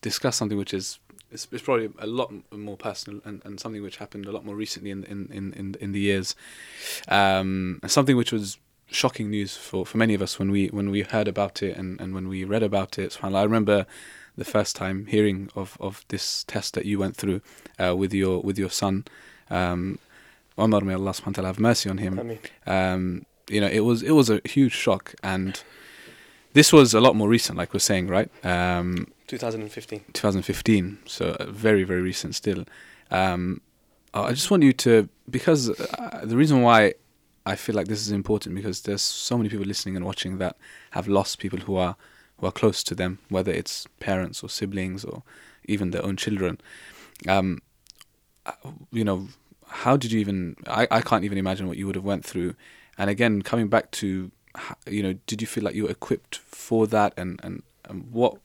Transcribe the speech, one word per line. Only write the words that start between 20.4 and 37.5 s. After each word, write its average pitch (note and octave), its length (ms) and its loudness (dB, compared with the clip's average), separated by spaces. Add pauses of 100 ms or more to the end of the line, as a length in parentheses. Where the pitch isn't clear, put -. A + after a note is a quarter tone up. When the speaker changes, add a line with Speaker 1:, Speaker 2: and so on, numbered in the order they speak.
Speaker 1:
Omar, G#2+ 240 4
may G2 120 -2
Allah F#2+ 180 -2
subhanahu - 160 -8
wa G2 60 -4
ta'ala F#2+ 160 -4
have F#2+ 100 -8
mercy A2+ 300 2
on F#2+ 80 -4
him. F#2+ 220 -4
Speaker 2:
Ameen. A#2 200 -8 (260)
Speaker 1:
Um, F#2 600 0 (240)
you G#2 120 0
know, G2+ 60 2
it G#2+ 140 2
was, A#2 220 2
it C#3+ 80 2
was C#3+ 180 6
a G#2 160 4
huge C3+ 280 2
shock, - 500 -2
and F#2+ 380 -2 (920)
this D3 200 8
was C3 200 12
a A2 60 8
lot B2 160 8
more G#2+ 140 4
recent, A2+ 280 2
like F2 160 -6
we're G2+ 60 -2
saying, F#2 300 2
right? F#2+ 200 2 (160)
Um, F2 640 0 (200)
Speaker 2:
Two C3 100 -10
thousand A2+ 240 -4
and G#2+ 100 -12
fifteen. G#2+ 300 -12 (100)
Speaker 1:
Two - 100 -6
thousand G2 200 2
fifteen, G2 640 2
so, - 340 -4
uh, - 60 -6
very, G#2+ 400 4
very F2+ 160 -2
recent - 340 -4
still. F#2 300 -4 (440)
Um, F#2 520 0 (520)
I A#2+ 200 0
just - 180 -2
want F#3+ 120 6
you C3+ 100 8
to, A2+ 340 6 (220)
because, B2+ 400 2
uh, - 560 -6
the A2 100 -2
reason C#3+ 260 6
why A2+ 340 8 (500)
I F#2+ 100 -2